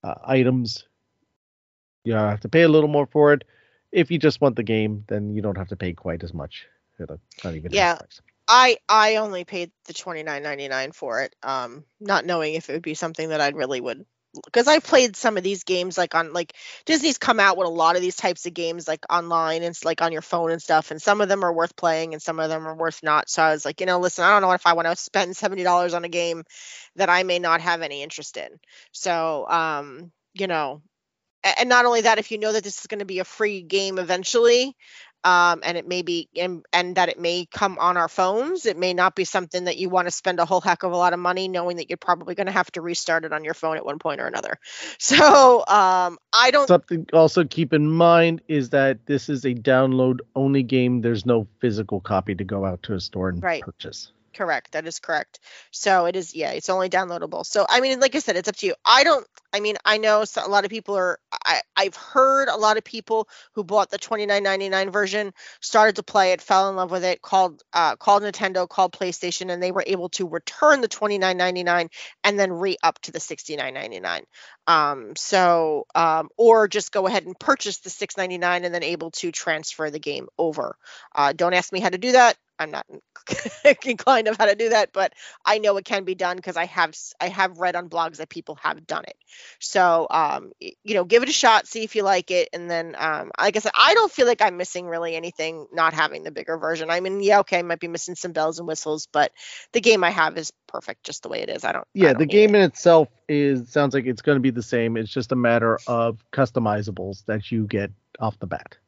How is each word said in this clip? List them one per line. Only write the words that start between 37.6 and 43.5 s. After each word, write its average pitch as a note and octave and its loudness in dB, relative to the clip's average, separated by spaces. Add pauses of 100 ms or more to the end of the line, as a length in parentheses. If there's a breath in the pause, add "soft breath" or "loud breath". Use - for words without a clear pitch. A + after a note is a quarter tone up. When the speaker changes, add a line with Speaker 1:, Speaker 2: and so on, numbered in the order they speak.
Speaker 2:
on F3 2
our E3+ 0
phones, A3+ -2
it F#3+ -2
may F#3 -2
not F3+ 2
be F#3 -2
something F3+ -6
that F3 -4
you F3+ -6
wanna F3+ 0
spend F3+ -4
a E3+ 2
whole F3+ 0
heck F3+ 0
of F#3 -2
a - -4
lot F3 2
of F3 -4
money F3+ -2
knowing F3 -4
that E3 -12
you're E3+ -8
probably F3 -4
gonna G3 -6
have F#3 -2
to F3 -10
restart E3 -4
it D#3 -6
on D3+ -6
your D#3 -6